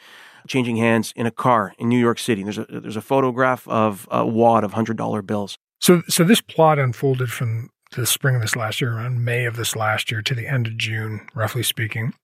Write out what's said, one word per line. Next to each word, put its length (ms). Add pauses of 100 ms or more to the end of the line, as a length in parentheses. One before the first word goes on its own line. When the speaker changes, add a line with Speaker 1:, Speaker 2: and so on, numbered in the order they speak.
(480)
Speaker 1:
changing 280
hands 400
in 100
a 40
car 460
in 120
New 100
York 220
City. 220
There's 160
a, 100
there's 280
a 40
photograph 680
of 420
a 160
wad 380
of 80
hundred 240
dollar 260
bills. 340 (240)
Speaker 2:
So, 280
so 160
this 160
plot 400
unfolded 500
from 400 (260)
the 100
spring 280
of 80
this 140
last 240
year, 160
around 280
May 200
of 100
this 220
last 340
year, 120
to 120
the 140
end 180
of 100
June, 560
roughly 300
speaking. 500 (120)